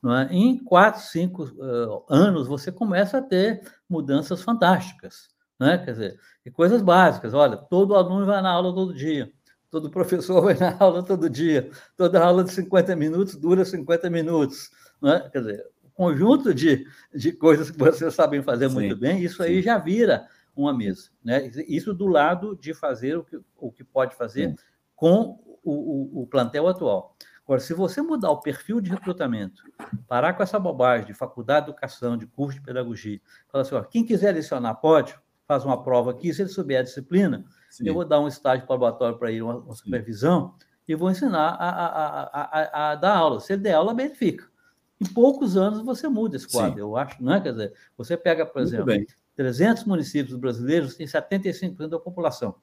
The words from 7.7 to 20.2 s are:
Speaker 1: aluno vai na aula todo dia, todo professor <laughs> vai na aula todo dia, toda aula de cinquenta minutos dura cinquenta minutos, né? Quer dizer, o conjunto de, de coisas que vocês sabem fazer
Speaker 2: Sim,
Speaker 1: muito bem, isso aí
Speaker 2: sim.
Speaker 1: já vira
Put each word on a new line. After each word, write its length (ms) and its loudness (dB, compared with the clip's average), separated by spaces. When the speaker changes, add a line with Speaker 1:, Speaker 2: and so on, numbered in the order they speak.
Speaker 1:
aluno 320 4
vai 160 0
na 80 0
aula 240 0
todo 180 -2
dia, 400 -4
todo 200 -6
professor 520 2
<laughs> 0 -
vai 160 4
na 200 0
aula 260 4
todo 260 0
dia, 400 0
toda 260 4
aula 200 6
de 80 -2
cinquenta 460 2
minutos 400 -2
dura 280 2
cinquenta 460 -2
minutos, 600 -2
né? 320 2
Quer 60 -4
dizer, 280 -8
o 60 -20
conjunto 600 2
de, 320 2
de 160 -2
coisas 400 4
que 80 -16
vocês 340 2
sabem 300 2
fazer 280 0
Speaker 2:
Sim, 40 -4
Speaker 1:
muito 220 -2
bem, 260 -2
isso 180 -6
aí 180 0
Speaker 2:
sim. 40 0
Speaker 1:
já 160 2
vira 480 0